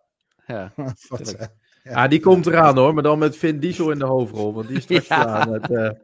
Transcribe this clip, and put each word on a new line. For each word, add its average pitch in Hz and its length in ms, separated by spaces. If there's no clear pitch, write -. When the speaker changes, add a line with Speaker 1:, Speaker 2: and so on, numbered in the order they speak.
Speaker 1:
Ja, 101 260
Speaker 2:
<laughs> 127 220
Forza. 131 160
Speaker 1:
tuurlijk. 110 340
Speaker 2:
Ja. 123 200
Speaker 3:
Ah, 131 60
die 151 100
komt 180 260
eraan 160 320
hoor, 135 160
maar 151 100
dan 151 160
met 156 180
Vin 160 220
Diesel 160 320
in 147 80
de 139 60
hoofdrol, 107 480
want 110 140
die 131 100
is 127 60
straks - 240
Speaker 1:
<laughs> - 0
Ja. 160 160
Speaker 3:
klaar 113 260
met, 110 120
eh, 113 280